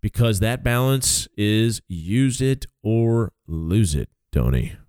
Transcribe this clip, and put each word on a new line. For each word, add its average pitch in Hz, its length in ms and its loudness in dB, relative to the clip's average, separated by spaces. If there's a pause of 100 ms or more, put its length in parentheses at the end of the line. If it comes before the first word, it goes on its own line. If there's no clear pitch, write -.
because 110 380 0
that 113 240 -2
balance 131 720 0
is 110 520 0
use 117 540 -2
it 135 260 -2 (160)
or 117 500 0 (140)
lose 82 480 0
it, 62 140 -4 (220)
Tony. 64 420 0 (160)